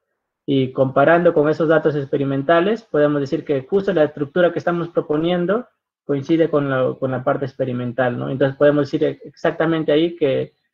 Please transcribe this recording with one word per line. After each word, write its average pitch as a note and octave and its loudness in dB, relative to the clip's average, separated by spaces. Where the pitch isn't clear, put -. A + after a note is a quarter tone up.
Y C3+ 0
comparando D3+ 4
con D3 2
esos D#3 0
datos D#3 2
experimentales, C#3+ 0
podemos D3 0
decir D3 -4
que C3+ -2
justo G3 -2
la D3+ 4
estructura D#3+ 0
que E3 -6
estamos E3+ -4
proponiendo F3 -2
coincide D#3 0
con C#3+ 0
la, C3 0
con C3 -2
la B2+ -4
parte C#3 -2
experimental, B2 -4
¿no? C3+ -6
Entonces C#3 -2
podemos D3 2
decir D3 -2
exactamente D#3+ -2
ahí E3 2
que, C3 -2